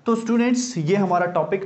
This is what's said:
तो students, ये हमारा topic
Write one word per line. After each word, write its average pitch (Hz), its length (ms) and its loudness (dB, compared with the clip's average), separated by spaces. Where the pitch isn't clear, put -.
तो 233 100 2
students, 233 640 0
ये 160 180 0
हमारा 175 320 2
topic 175 380 -2